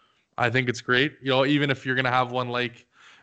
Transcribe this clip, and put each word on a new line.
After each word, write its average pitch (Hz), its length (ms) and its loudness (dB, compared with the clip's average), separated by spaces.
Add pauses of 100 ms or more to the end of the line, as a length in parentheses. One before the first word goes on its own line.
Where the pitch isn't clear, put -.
(380)
I 120 120 2
think 123 200 0
it's 117 120 -4
great. 131 400 0
You 131 80 -4
know, 131 160 2
even 147 240 2
if 131 160 -4
you're 131 100 -2
gonna 131 160 0
have 127 200 0
one 123 180 -4
like 120 380 -6 (360)